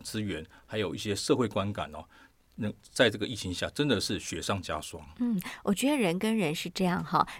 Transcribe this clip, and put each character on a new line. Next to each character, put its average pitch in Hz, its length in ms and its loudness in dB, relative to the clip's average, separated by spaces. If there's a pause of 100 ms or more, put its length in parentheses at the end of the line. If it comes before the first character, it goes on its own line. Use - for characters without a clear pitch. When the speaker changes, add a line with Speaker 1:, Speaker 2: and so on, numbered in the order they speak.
Speaker 1:
资 - 160 -6
源， 90 220 -4
Speaker 2:
嗯。 80 60 -12 (180)
Speaker 1:
还 110 140 -4
有 90 160 -2
一 - 20 -6
些 101 180 -2
社 139 200 2
会 127 120 4
观 101 240 0
感 87 220 -6
哦， 80 100 -10 (520)
那 104 160 -4 (200)
在 120 180 6
这 107 80 0
个 104 80 -4
疫 120 80 -4
情 95 180 -4
下 87 220 -2
真 147 140 2
的 110 120 4
是 90 200 -2
雪 80 220 -6
上 98 200 -2
加 80 180 -4
霜。 78 220 -10 (180)
Speaker 2:
嗯， 233 220 0 (220)
我 202 100 2
觉 247 160 2
得 302 80 4
人 185 220 2
跟 220 180 2
人 165 160 2
是 180 160 -4
这 190 160 0
样 175 180 2
哈， 160 240 2 (120)